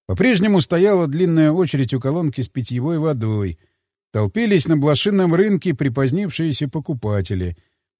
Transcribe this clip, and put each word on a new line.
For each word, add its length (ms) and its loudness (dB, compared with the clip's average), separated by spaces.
По-прежнему 560 2
стояла 460 2
длинная 440 2
очередь 440 0
у 40 -2
колонки 420 -2
с 80 -6
питьевой 500 -4
водой. 580 -2
Толпились 540 0
на 100 2
блошином 560 2
рынке 400 2
припозднившиеся 960 -2
покупатели. 880 -4